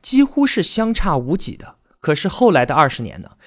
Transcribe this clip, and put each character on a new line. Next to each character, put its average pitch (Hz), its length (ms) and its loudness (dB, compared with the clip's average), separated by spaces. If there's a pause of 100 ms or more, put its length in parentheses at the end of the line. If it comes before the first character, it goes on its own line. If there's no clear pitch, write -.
几 262 200 2
乎 277 240 0
是 240 160 0
相 220 300 -2
差 180 240 0
无 127 180 -2
几 - 220 -6
的。 - 200 -20 (240)
可 151 140 0
是 185 140 -2
后 233 240 2
来 127 120 4
的 127 120 -2
二 147 120 4
十 120 140 -8
年 101 180 -12
呢， - 100 -20 (160)